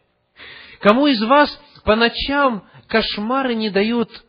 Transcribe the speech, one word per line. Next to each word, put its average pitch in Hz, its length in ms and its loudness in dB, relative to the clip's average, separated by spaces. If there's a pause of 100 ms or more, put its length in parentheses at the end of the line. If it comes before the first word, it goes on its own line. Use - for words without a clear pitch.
(800)
Кому 233 260 4
из 240 160 2
вас 269 340 2 (280)
по 208 100 2
ночам 233 720 -2 (220)
кошмары 233 680 -2
не 220 160 -2
дают 220 400 0 (180)